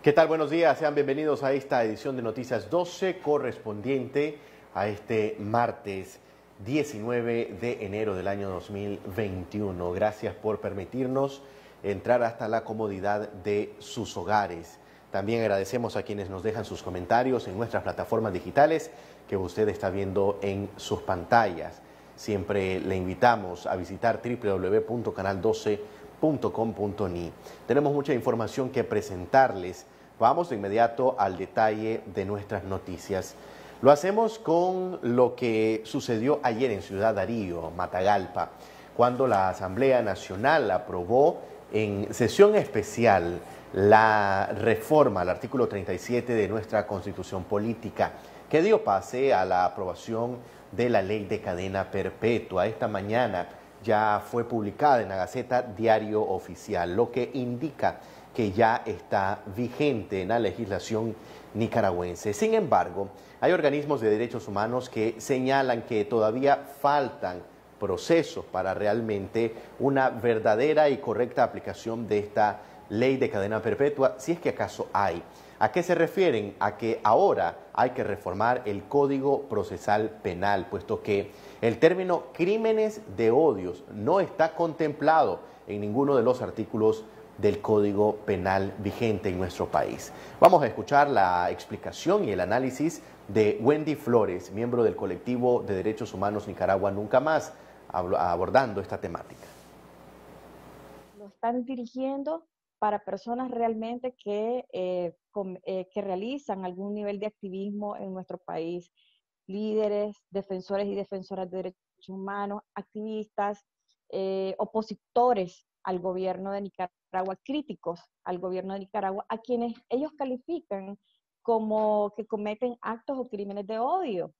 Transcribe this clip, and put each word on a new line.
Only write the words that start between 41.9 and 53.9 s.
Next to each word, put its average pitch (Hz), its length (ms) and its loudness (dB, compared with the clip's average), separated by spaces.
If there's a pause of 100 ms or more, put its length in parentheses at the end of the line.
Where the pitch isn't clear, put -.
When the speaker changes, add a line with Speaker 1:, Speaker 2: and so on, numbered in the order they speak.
Speaker 1:
sesión 196 400 6
especial 101 840 2 (320)
la 101 840 6
reforma 107 680 4
al 90 80 0
artículo 117 360 0
treinta 98 260 -6
y 87 60 -2
siete 120 340 -2
de 110 140 2
nuestra 104 400 -2
Constitución 92 560 -6
Política, 104 680 -2 (360)
que 151 140 4
dio 214 220 4
pase 123 500 2
a 92 100 4
la 90 200 2
aprobación 110 760 -4 (320)
de 117 200 0
la 107 120 4
ley 104 220 -2
de 104 160 -4
cadena 95 500 -4
perpetua. 98 800 0
Esta 113 180 -4
mañana 104 600 -2 (340)
ya 107 420 2